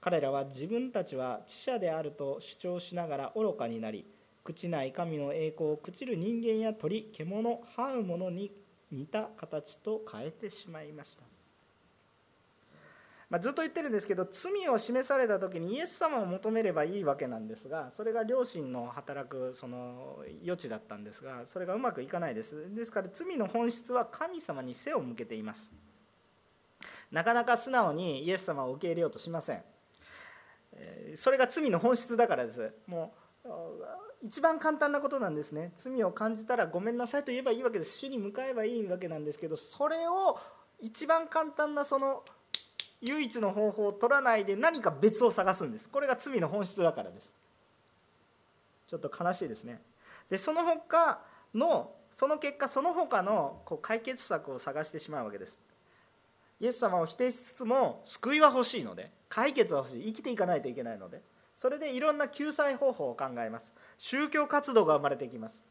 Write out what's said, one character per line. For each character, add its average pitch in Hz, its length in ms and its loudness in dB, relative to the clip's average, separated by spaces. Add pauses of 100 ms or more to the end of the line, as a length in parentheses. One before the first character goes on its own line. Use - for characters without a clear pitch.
彼 175 180 4
ら 139 120 2
は 139 140 0
自 135 200 -8
分 240 260 -4
た 190 140 -2
ち 147 100 -8
は 127 300 -4
知 - 80 -12
者 254 240 -4
で 180 140 0
あ 160 100 -2
る 151 80 -4
と 139 300 -4
主 - 160 -10
張 180 240 -4
し 175 160 -10
な 170 120 -2
が 143 100 -2
ら 135 180 -4
愚 214 180 2
か 120 140 -2
に 113 120 -4
な 110 120 -4
り、 104 120 -8 (400)
朽 165 100 -10
ち 175 160 -6
な 151 140 0
い 135 80 -4
神 160 280 -4
の 143 120 -2
栄 156 200 -2
光 156 180 0
を 151 80 0
朽 151 140 -12
ち 247 160 -10
る 240 80 -2
人 220 260 -2
間 226 160 2
や 220 160 0
鳥、 214 300 -2 (100)
獣、 220 500 -2 (120)
這 262 240 -2
う 214 40 0
も 175 140 -2
の 180 140 -2
に 190 200 -6 (380)
似 139 160 -8
た 214 200 -2 (120)
形 - 400 -8
と 214 240 -4 (100)
変 117 140 -10
え 160 60 -8
て 196 180 -12
し - 220 -12
ま 156 100 -14
い 151 100 -16
ま 147 120 -16
し - 120 -16
た。」 - 80 -20 (2000)
ま 175 80 0
あ、 - 20 2
ず 220 120 0
っ - 20 -4
と 320 80 0
言 320 80 0
っ - 40 -18
て 330 80 -2
る 294 80 -2
ん - 20 0
で 214 80 2
す - 80 -2
け 196 80 2
ど、 180 140 0
罪 370 400 -2
を 240 100 6
示 254 280 0
さ 277 100 4
れ 254 100 6
た 208 120 4
時 180 200 -4
に 180 160 -2
イ 277 40 -2
エ 330 60 -2
ス - 140 -6
様 311 200 2
を 208 60 0
求 190 240 -2
め 226 140 2
れ 190 100 2
ば 156 100 2
い 185 160 -2
い 190 40 -2
わ 143 120 4
け 143 120 -4
な 120 100 -6
ん 110 100 -8
で 110 80 -8
す 131 140 -16
が、 143 220 -6
そ - 120 -10
れ 226 80 0
が 226 120 0
良 247 200 2
心 151 300 -6
の 120 140 -4
働 139 420 -8
く 127 240 -6
そ 127 140 -14
の 123 560 -12 (200)
余 175 140 -4
地 147 100 -8
だ 110 100 -6
っ 107 40 -10
た - 140 -14
ん 104 80 -12
で 104 100 -14
す - 100 -18
が、 131 220 -12
そ - 140 -10
れ 180 80 -4
が 185 80 -2
う - 40 0
ま 254 120 0
く - 100 -6
い 131 60 -8
か 175 120 -4
な 170 120 -2
い - 40 -4
で 110 60 -4
す。 156 320 -10
で 226 120 -6
す 226 60 -8
か 196 120 -2
ら、 190 80 -8
罪 349 260 -6
の 208 100 0
本 233 240 0
質 - 220 -8
は 240 120 2
神 339 360 -8
様 139 220 -6
に 123 100 -8
背 294 220 -4
を 240 40 2
向 123 140 -6
け 113 120 -8
て 117 100 -8
い 110 80 -6
ま 107 100 -8
す。 - 180 -16 (1400)
な 160 120 0
か 233 120 6
な 233 100 4
か 240 120 6
素 240 120 -4
直 226 240 6
に 156 300 -2
イ 175 80 2
エ 190 60 2
ス 185 80 -4
様 139 200 -2
を 127 80 -2
受 143 80 -8
け 185 80 -2
入 165 60 2
れ 170 60 2
よ 165 80 4
う - 20 -12
と - 80 -12
し - 100 -8
ま 165 120 -4
せ - 120 -6
ん。 87 100 -8 (1080)
え - 420 -14
ー、 - 20 -12
そ - 120 4
れ 269 80 6
が 254 80 10
罪 285 240 0
の 180 80 4
本 226 200 6
質 233 200 -2
だ 233 100 8
か 180 80 4
ら 127 100 2
で 113 60 -6
す。 110 200 -4 (160)
も 165 260 -6 (320)
う、 247 40 -12 (760)
一 240 180 -6
番 320 180 6
簡 311 180 2
単 294 140 2
な 285 80 2
こ 285 80 -2
と 269 120 0
な 208 100 0
ん 156 60 -4
で 151 80 -2
す - 80 -8
ね。 160 240 -6
罪 254 280 -2
を - 80 2
感 220 240 -2
じ 220 120 -10
た 247 80 2
ら 220 100 4
ご 165 140 -2
め 214 120 -2
ん 240 60 -2
な 240 80 -2
さ 285 140 -2
い 285 40 -4
と 269 80 -4
言 247 100 -2
え - 20 -6
ば 254 80 2
い 226 80 0
い 262 40 -6
わ 247 60 4
け 220 80 -2
で 160 80 -2
す。 - 140 -8
主 277 80 -8
に 269 100 -4
向 202 140 -4
か 254 160 -6
え 262 80 -2
ば 220 100 0
い 233 140 0
い 208 80 -2
わ 180 100 -2
け 180 100 -6
な 160 100 -6
ん 151 60 -6
で 151 80 -4
す 147 60 -8
け 170 100 -6
ど、 156 80 -2
そ - 320 -2
れ 330 200 0
を 370 320 2 (420)
一 226 240 -8
番 320 220 4
簡 311 240 0
単 302 240 0
な 285 100 2
そ 285 140 2
の 269 240 0 (800)
唯 285 220 4
一 233 160 -2
の 202 120 4
方 208 200 4
法 208 160 2
を 202 60 0
取 233 180 4
ら 285 100 8
な 240 140 6
い 208 100 4
で 196 100 2
何 294 260 4
か 175 100 4
別 214 320 6
を 226 80 8
探 190 240 4
す 190 100 -4
ん 131 60 -4
で 107 80 -8
す。 - 100 -18
こ 277 100 0
れ 285 80 0
が 254 100 4
罪 262 220 -2
の 165 80 2
本 190 180 0
質 185 160 -2
だ 165 100 8
か 127 120 -4
ら 92 80 -10
で 95 100 -18
す。 - 120 -20 (1500)
ち - 80 -12
ょ - 20 -6
っ - 20 -6
と 143 180 -6
悲 175 160 2
し 180 100 -2
い 165 40 -4
で 113 80 -6
す - 80 -14
ね。 120 180 -14 (480)
で、 190 80 0
そ 311 160 2
の 339 100 4
他 330 580 4 (320)
の、 233 380 4 (200)
そ - 160 0
の 302 120 2
結 285 180 -2
果、 277 100 0
そ 269 140 0
の 339 120 2
他 294 280 2
の 180 440 2
こ 165 100 -6
う - 60 -6
解 226 200 -2
決 254 220 -4
策 156 280 -2
を 127 80 -6
探 143 240 -4
し 151 80 -8
て 160 80 -8
し 156 120 -10
ま 143 100 -4
う 113 40 -4
わ 104 60 -6
け 101 60 -10
で 92 80 -10
す。 - 160 -14 (1000)
イ 220 80 0
エ 254 40 2
ス 247 80 0
様 185 200 4
を 165 60 2
否 165 80 -8
定 247 180 2
し 240 40 -6
つ - 180 -14
つ 254 120 -6
も、 226 400 4
救 - 300 -2
い 302 60 8
は 302 80 12
欲 254 160 4
し 247 160 0
い - 20 -4
の 98 120 -8
で、 90 160 -12 (180)
解 262 240 2
決 190 200 6
は 143 60 4
欲 127 120 -4
し 123 100 -8
い、 190 60 -6
生 220 60 -4
き - 100 -10
て - 80 -4
い 240 40 -2
か 202 100 4
な 180 100 4
い 143 60 0
と - 60 -6
い - 60 -4
け 135 100 -6
な 117 100 -6
い 107 40 -10
の 95 120 -14
で、 170 120 -16 (340)
そ - 140 0
れ 285 100 -4
で 294 140 -4
い 254 60 -2
ろ 302 120 4
ん 294 60 2
な 294 100 2
救 294 240 -4
済 285 240 4
方 262 160 4
法 143 180 0
を 117 60 -4
考 139 100 -2 (120)
え 117 120 -2
ま 113 100 -8
す。 - 160 -16 (220)
宗 285 320 0
教 294 180 2
活 285 260 2
動 214 120 8
が 156 100 6
生 143 80 2
ま 143 60 4
れ 135 80 0
て 131 100 -6
き 120 100 -12
ま 110 100 -10
す。 - 220 -18